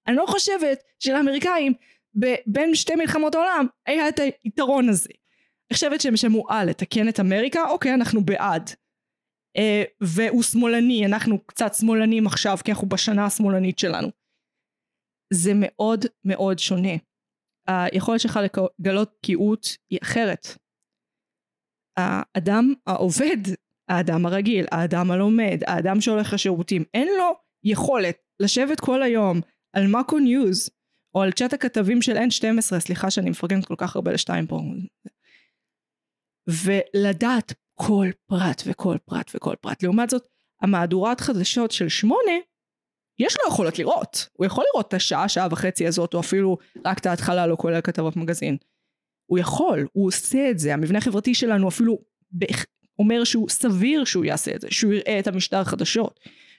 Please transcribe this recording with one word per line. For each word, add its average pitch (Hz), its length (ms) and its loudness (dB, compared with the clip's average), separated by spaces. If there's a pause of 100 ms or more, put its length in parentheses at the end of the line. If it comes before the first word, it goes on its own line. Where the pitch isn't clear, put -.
אני 240 100 2
לא 320 120 2
חושבת 381 540 0 (160)
שלאמריקאים, 277 760 0 (460)
ב-, 247 160 2 (120)
בין 294 280 0
שתי 320 200 -2
מלחמות 311 400 0
העולם, 330 320 2 (200)
היה 302 220 0
את 311 120 -2 (240)
היתרון 254 440 2
הזה. 196 220 0 (600)
אני 233 40 -4
חושבת 302 260 0
שהם 240 160 2
שמעו, 220 340 2
"אה, 214 140 0
לתקן 214 440 0
את 220 120 0
אמריקה? 220 480 2
אוקיי, 285 260 0
אנחנו 220 300 2
בעד." 175 460 -2 (880)
אה, 208 260 2 (180)
והוא 214 420 2
שמאלני, 233 640 2
אנחנו 208 400 0
קצת - 280 -4
שמאלנים 220 520 4
עכשיו, 196 380 0
כי 220 80 0
אנחנו 208 160 -4
בשנה 202 380 0
השמאלנית 190 520 0
שלנו. - 300 -2 (1200)
זה 185 220 2
מאוד 208 520 0 (180)
מאוד 190 340 0
שונה. 180 380 -2 (680)
היכולת 190 540 -2
שלך 220 220 -2
לגלות 190 760 -2
בקיאות 208 480 0 (240)
היא 180 120 -4
אחרת. 214 440 -4 (1500)
האדם 202 760 0 (120)
העובד, 190 500 0 (520)
האדם 170 380 0
הרגיל, 196 440 0
האדם 175 400 0
הלומד, 202 560 2
האדם 185 340 0
שהולך 214 320 0
לשירותים, 180 520 -2 (100)
אין 262 140 0 (100)
לו 349 160 2 (300)
יכולת 214 540 0 (220)
לשבת 262 400 0
כל 262 220 0
היום 214 380 2 (320)
על 196 140 2
מאקו 254 320 2
ניוז, 247 520 2 (440)
או 190 80 2
על 190 100 2
צ'אט 247 200 0
הכתבים 233 500 0
של 233 140 0
אן 233 140 2
שתים 220 280 0
עשרה, 185 220 0
סליחה 180 300 -4
שאני 180 200 -2
מפרגנת 180 340 -2
כל 170 140 -6
כך 180 180 -6
הרבה 180 160 -2
לשתיים 170 340 -2
פה, 160 140 -6 (1900)
ולדעת 196 1040 0 (220)
כל 196 360 0 (160)
פרט 202 400 -2
וכל - 380 -2
פרט - 300 -10
וכל - 260 -6
פרט. - 220 -8
לעומת 220 280 0
זאת, 247 180 -2 (320)
המהדורת 190 600 0
חדשות 226 500 -2
של 175 180 -2
שמונה, 359 440 2 (840)
יש 254 180 0
לו 539 120 2
יכולת 170 300 0
לראות. - 540 -2
הוא - 140 -2
יכול 220 260 0
לראות 220 160 0
את - 60 -4
השעה, 180 340 0
שעה 185 220 0
וחצי 165 360 -2
הזאת, 170 280 -2
או 175 60 0
אפילו 190 380 0 (260)
רק 185 140 -2
את - 80 -4
ההתחלה, 175 400 0
לא 165 100 0
כולל 170 240 -2
כתבות 160 360 -4
מגזין. 165 400 -4 (760)
הוא 180 80 2
יכול, 190 540 0
הוא 202 140 0
עושה 262 440 0
את 202 80 -2
זה. 151 160 -2
המבנה 160 240 0
החברתי 214 360 0
שלנו 208 340 2
אפילו 226 300 2 (320)
בהכ-, - 360 -4 (320)
אומר 233 260 4
שהוא 226 240 0
סביר 247 560 2
שהוא 180 200 -2
יעשה 147 300 -4
את - 60 -10
זה, - 100 -14
שהוא 208 220 2
יראה 208 260 0
את 196 80 -2
המשטר 190 380 -2
חדשות, - 560 -4 (380)